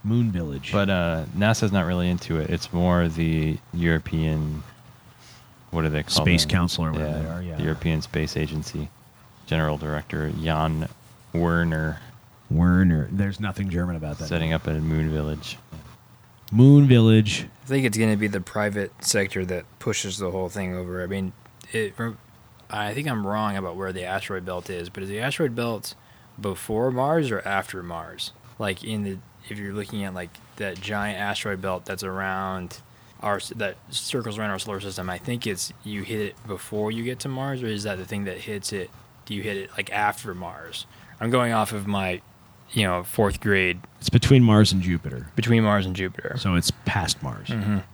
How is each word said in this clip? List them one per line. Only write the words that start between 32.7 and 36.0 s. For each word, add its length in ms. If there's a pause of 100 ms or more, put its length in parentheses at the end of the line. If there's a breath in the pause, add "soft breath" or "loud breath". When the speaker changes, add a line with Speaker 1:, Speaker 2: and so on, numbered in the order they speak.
Speaker 3:
our 160
s-, 180
that 220 (120)
circles 480
around 140
our 80
solar 200
system, 300
I 80
think 300
it's, 260 (100)
you 200